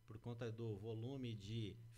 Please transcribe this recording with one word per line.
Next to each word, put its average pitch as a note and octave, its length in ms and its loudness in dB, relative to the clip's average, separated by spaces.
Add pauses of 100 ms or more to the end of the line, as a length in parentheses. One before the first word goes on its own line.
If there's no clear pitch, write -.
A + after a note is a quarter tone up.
por G#2+ 120 -6
conta A#2+ 320 0
do A2+ 260 2
volume A#2 580 0
de G#2 420 0 (220)